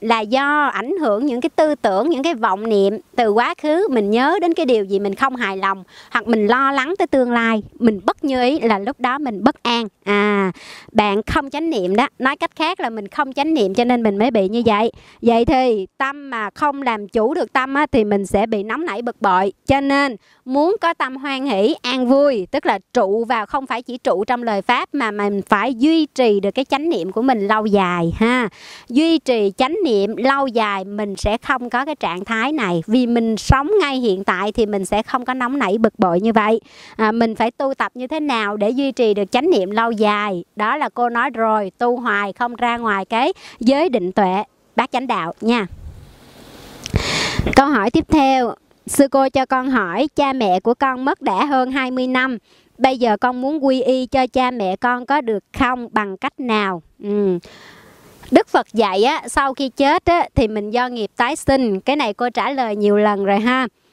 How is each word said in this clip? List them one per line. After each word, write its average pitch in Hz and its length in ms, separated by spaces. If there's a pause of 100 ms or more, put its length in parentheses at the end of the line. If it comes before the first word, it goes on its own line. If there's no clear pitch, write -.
Là 226 180
do 277 460
ảnh 247 320
hưởng 247 280
những 254 160
cái 320 140
tư 311 200
tưởng, 214 340
những 277 140
cái 330 100
vọng 220 360
niệm 202 300 (160)
từ 233 140
quá 240 320
khứ. 320 300
Mình 208 200
nhớ 269 300
đến 339 120
cái 320 120
điều 233 180
gì 196 160
mình 202 160
không 262 200
hài 196 220
lòng, 196 260 (280)
hoặc 226 160
mình 220 200
lo 269 240
lắng 277 260
tới 370 100
tương 247 240
lai, 226 320 (160)
mình 220 260
bất - 180
như 262 200
ý 277 160
là 220 200
lúc 214 200
đó 247 180
mình 233 260
bất 285 200
an. 233 240 (160)
À, 202 480 (400)
bạn 208 320
không 285 260
chánh 311 200
niệm 196 260
đó. 240 120 (120)
Nói 262 160
cách 339 200
khác 330 300
là 240 40
mình 220 180
không 269 260
chánh 302 200
niệm 202 200
cho 240 100
nên 240 200
mình 202 140
mới 240 140
bị 196 180
như 233 160
vậy. 220 260 (300)
Vậy 233 240
thì 247 420 (100)
tâm 277 320
mà 220 200
không 277 320
làm 220 260
chủ 226 260
được 320 200
tâm 269 200
á, 294 180
thì 233 120
mình 202 220
sẽ 202 200
bị 220 180
nóng 247 220
nảy 302 160
bực 240 200
bội. 190 320 (140)
Cho 277 140
nên 277 340 (300)
muốn 294 360
có 339 120
tâm 262 220
hoan 269 300
hỷ, 294 360
an 254 260
vui, 269 440
tức 294 140
là 220 140 (140)
trụ 220 320
vào, 226 200
không 277 220
phải 240 140
chỉ 247 160
trụ 214 260
trong 240 200
lời 208 180
Pháp 254 320
mà 262 180
mình 202 300
phải 214 320
duy 302 320
trì 226 340
được 196 120
cái 269 140
chánh 294 240
niệm 190 220
của 226 100
mình 233 260
lâu 214 180
dài 180 500
ha. 233 340 (400)
Duy 320 300
trì 214 380
chánh 269 260
niệm 214 320
lâu 269 320
dài 208 380
mình 202 300
sẽ 214 220
không 247 320
có 254 160
cái 302 100
trạng 180 300
thái 233 260
này. 185 360
Vì 240 200
mình 226 300
sống 269 420
ngay 277 180
hiện 202 260
tại 196 280
thì 220 140
mình 202 200
sẽ 208 180
không 247 220
có 254 80
nóng 262 260
nảy 208 180
bực 220 220
bội 180 220
như 220 120
vậy. 214 280 (340)
À, 220 160
mình 226 240
phải 226 160
tu 269 220
tập 214 220
như 254 120
thế 311 120
nào 220 380
để 208 120
duy 269 220
trì 220 220
được 202 180
chánh 277 180
niệm 202 220
lâu 226 200
dài? 208 520 (120)
Đó 220 220
là 262 120
cô 240 200
nói 240 200
rồi, 220 480
tu 240 200
hoài 208 360
không 240 220
ra 240 220
ngoài 208 280
cái 254 280 (260)
giới 277 300
định 190 220
tuệ, 196 320 (320)
bát - 160
chánh 254 160
đạo 180 340
nha. 220 260 (1900)
Câu 277 120
hỏi 226 240
tiếp 320 180
theo, 269 440 (340)
sư 277 200
cô 269 220
cho 262 160
con 262 240
hỏi, 220 460
cha 277 180
mẹ 196 260
của 226 140
con 262 320
mất 285 160
đã 208 240
hơn 262 260
hai 262 200
mươi 254 160
năm. 254 300 (400)
Bây 262 200
giờ 220 200
con 247 240
muốn 277 240
quy 262 160
y 254 240
cho 262 220
cha 254 240
mẹ 196 240
con 247 300
có 294 160
được 226 220 (160)
không, 247 320
bằng 202 260
cách - 220
nào? 208 420 (220)
Ừ. 202 360 (920)
Đức - 160
Phật - 260
dạy 202 300
á, 285 240
sau 277 260
khi 269 160
chết 285 360
á, 339 300
thì 247 120
mình 214 240
do 240 160
nghiệp 233 280
tái 254 200
sinh. 254 440
Cái 269 160
này 247 180
cô 247 160
trả 233 200
lời 247 260
nhiều 208 220
lần 208 280
rồi 196 140
ha. 247 280 (260)